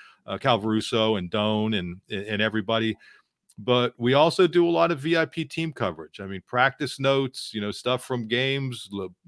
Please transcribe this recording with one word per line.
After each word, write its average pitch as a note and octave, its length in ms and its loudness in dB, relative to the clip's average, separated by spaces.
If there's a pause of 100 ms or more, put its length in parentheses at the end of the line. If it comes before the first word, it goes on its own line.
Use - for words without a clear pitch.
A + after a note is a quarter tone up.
(260)
uh, G2+ 120 -6
Calvaruso A2 800 2
and F2+ 120 -6
Doan G#2+ 440 0
and, F2+ 260 -6 (100)
and G#2 320 -4
everybody. A2 540 0 (600)
But B2 400 2
we A#2+ 160 2
also E3 320 6
do E3+ 220 4
a - 20 2
lot E3+ 200 2
of D3+ 100 -4
V E3 160 0
I D#3+ 80 2
P D#3+ 200 -6
team D#3+ 280 -6
coverage. E2 480 -6
I G2 60 -10
mean, F#2+ 200 -10
practice C3 540 0
notes, C3+ 520 0
you A2 80 -6
know, G#2 100 -4
stuff B2 340 -4
from A#2+ 240 -6
games, C3 640 -2
lo-, F#2+ 220 -8 (140)